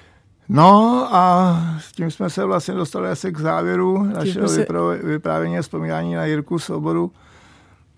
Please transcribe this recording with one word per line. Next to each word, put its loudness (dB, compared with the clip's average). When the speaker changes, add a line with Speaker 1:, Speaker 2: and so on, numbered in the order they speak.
Speaker 1:
No 6
a 4
s -20
tím -6
jsme -6
se -4
vlastně -2
dostali -4
asi -6
k -8
závěru 0
Speaker 2:
Tím 0
Speaker 1:
našeho -2
Speaker 2:
jsme -
si 2
Speaker 1:
vypro-, -2
vyprávění -2
a -2
vzpomínání -6
na -4
Jirku -4
Svobodu, -4